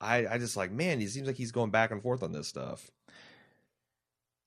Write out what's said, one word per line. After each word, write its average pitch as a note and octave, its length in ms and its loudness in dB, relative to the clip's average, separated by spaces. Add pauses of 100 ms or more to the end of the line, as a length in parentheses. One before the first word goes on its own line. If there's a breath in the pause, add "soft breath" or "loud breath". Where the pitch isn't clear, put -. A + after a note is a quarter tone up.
I, A#2 240 4
I A2+ 140 0
just A#2 180 -2
like, F#2 140 0
man, D3 280 2
he G#2 80 0
seems C3+ 200 -4
like C3 80 -2
he's A#2+ 160 -4
going A#2 180 2
back A2 220 4
and G#2 100 -4
forth B2 220 0
on E2 80 -2
this D2+ 160 -6
stuff. C2 420 -8 (1600 soft breath)